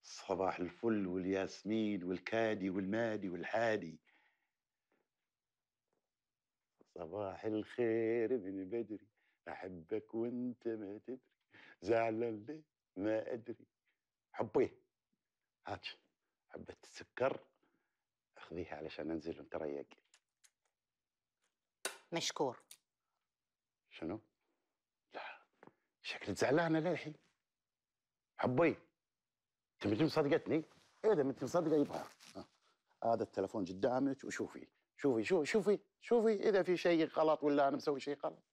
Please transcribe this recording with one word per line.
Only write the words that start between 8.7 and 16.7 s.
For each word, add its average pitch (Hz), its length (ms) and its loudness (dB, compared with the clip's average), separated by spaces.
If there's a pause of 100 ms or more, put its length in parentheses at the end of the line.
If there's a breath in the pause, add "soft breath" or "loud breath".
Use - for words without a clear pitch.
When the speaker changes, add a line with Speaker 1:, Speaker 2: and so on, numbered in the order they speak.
Speaker 1:
بدري، 107 380 -6 (400)
أحبك 87 680 -8
وأنت 120 540 -4
ما 107 300 -6
تدري، 127 220 -12 (600 loud breath)
زعلان 113 640 0
ليه 151 180 -12 (340)
ما 110 360 0
أدري. 113 340 -10 (680)
حبي، - 460 2 (880)
هات 98 200 -8 (600)
حبة - 340 -14